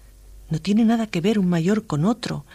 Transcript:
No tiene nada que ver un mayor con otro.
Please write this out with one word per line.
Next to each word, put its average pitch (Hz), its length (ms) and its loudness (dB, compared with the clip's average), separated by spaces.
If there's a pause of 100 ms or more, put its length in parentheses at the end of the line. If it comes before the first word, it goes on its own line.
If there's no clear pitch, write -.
(480)
No 156 140 -6
tiene 208 240 2
nada 226 220 0
que 180 140 -4
ver 214 180 2
un 180 100 2
mayor 180 380 0
con 151 180 -2
otro. 175 500 -4